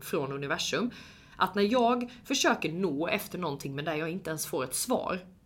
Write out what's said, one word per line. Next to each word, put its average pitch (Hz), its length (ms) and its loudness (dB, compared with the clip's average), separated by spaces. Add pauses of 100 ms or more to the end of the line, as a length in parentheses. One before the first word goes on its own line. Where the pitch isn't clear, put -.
från 139 320 -2
universum. 147 580 0 (460)
Att - 180 0
när 202 80 4
jag 240 480 4 (140)
försöker 269 460 2
nå 165 360 0
efter 196 320 -2
någonting 139 360 -4
men 147 100 -4
där 165 100 -2
jag 160 140 -2
inte 175 200 -6
ens 156 160 -4
får 143 180 -2
ett 170 120 -4
svar - 440 0 (260)